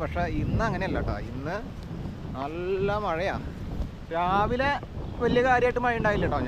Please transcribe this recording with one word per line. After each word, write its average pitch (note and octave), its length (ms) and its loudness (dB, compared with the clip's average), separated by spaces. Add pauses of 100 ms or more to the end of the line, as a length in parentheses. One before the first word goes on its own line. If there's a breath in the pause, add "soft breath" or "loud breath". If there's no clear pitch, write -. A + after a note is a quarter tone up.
പക്ഷേ E3+ 200 -2 (180)
ഇന്ന് - 260 2
അങ്ങനെയല്ല F#3 400 -2
ട്ടോ, G#2+ 80 -2 (160)
ഇന്ന് C#3+ 240 -6 (840)
നല്ല F3+ 580 0 (100)
മഴയാ. E3+ 280 0 (800)
രാവിലെ G#3 560 2 (520)
വലിയ A#3+ 260 6
കാര്യമായിട്ട് B3 360 4
മഴ A#3+ 160 4
ഉണ്ടായില്ല G#3 320 4
ട്ടോ. D3 160 2